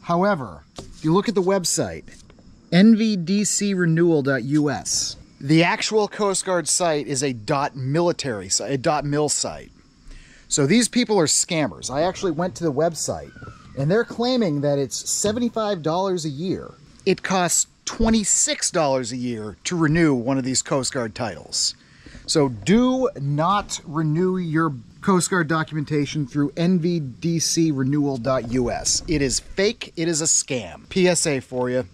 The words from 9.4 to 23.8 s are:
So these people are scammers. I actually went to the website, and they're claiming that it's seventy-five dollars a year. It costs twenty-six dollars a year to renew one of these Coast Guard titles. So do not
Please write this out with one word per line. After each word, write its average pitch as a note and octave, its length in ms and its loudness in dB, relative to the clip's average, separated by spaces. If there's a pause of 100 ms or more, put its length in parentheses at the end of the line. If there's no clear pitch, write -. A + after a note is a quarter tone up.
So C#3+ 180 2
these A3 220 4
people A3 320 2
are D3+ 80 4
scammers. C#3 640 -2
I C3+ 120 -2
actually F3+ 300 -2
went E3 240 -4
to F3 80 -8
the D3+ 100 0
website, B2+ 580 -4 (460)
and C#3+ 140 0
they're A3+ 120 2
claiming A3+ 580 0
that C#3+ 180 2
it's - 300 -6
seventy-five G#3+ 760 -2
dollars F3+ 420 -2
a D#3 40 -4
year. C#3 420 -6 (340)
It F#3+ 160 0
costs F3+ 460 0 (180)
twenty-six - 840 0
dollars C3+ 400 0
a B2+ 60 -6
year A2+ 480 -6
to F3+ 100 -4
renew D#3+ 400 4
one B2 240 0
of B2+ 40 -4
these B2+ 200 -2
Coast C3+ 280 -2
Guard A#2 220 -4
titles. - 640 -6 (500)
So D3 220 2
do A#3 640 2 (100)
not D#3 680 0